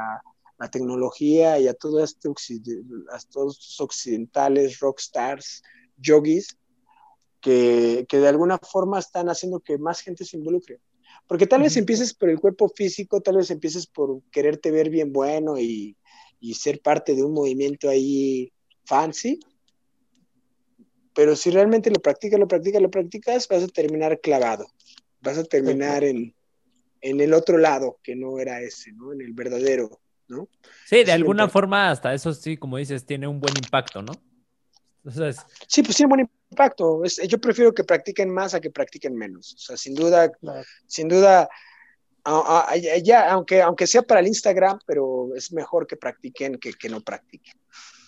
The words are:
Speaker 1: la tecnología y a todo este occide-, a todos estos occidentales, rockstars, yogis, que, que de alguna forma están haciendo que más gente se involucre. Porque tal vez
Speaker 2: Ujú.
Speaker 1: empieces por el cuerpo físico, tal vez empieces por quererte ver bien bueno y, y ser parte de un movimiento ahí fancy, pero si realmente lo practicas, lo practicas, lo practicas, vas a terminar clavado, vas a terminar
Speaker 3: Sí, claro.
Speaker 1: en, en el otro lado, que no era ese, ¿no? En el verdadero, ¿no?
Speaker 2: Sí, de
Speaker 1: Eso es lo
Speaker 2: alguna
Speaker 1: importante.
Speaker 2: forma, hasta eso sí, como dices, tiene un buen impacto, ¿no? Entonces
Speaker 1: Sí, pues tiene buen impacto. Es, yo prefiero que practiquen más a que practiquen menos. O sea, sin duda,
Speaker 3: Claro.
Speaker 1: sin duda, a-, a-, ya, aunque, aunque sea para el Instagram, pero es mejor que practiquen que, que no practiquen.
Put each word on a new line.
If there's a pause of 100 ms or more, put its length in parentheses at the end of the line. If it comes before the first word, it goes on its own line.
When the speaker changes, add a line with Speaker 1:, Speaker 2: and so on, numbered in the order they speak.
(580)
Speaker 1:
la
tecnología
y
a
todo
este
occide-, (300)
a (120)
todos
estos
occidentales,
rockstars, (360)
yogis, (840)
que,
que
de
alguna
forma
están
haciendo
que
más
gente
se
involucre. (480)
Porque
tal
vez
Speaker 2:
Ujú.
Speaker 1:
empieces
por
el
cuerpo
físico,
tal
vez
empieces
por
quererte
ver
bien
bueno
y, (420)
y
ser
parte
de
un
movimiento
ahí (320)
fancy, (1700)
pero
si
realmente
lo
practicas,
lo
practicas,
lo
practicas,
vas
a
terminar
clavado, (540)
vas
a
terminar
Speaker 3:
Sí,
claro.
Speaker 1:
en, (640)
en
el
otro
lado,
que
no
era
ese,
¿no?
En
el
verdadero, (300)
¿no? (360)
Speaker 2:
Sí,
de
Speaker 1:
Eso
es
lo
Speaker 2:
alguna
Speaker 1:
importante.
Speaker 2:
forma,
hasta
eso
sí,
como
dices,
tiene
un
buen
impacto,
¿no? (920)
Entonces (260)
Speaker 1:
Sí,
pues
tiene
buen (220)
impacto.
Es, (100)
yo
prefiero
que
practiquen
más
a
que
practiquen
menos.
O
sea,
sin
duda,
Speaker 3:
Claro. (220)
Speaker 1:
sin
duda, (760)
a-,
a-,
ya,
aunque,
aunque
sea
para
el
Instagram,
pero
es
mejor
que
practiquen
que,
que
no
practiquen. (540)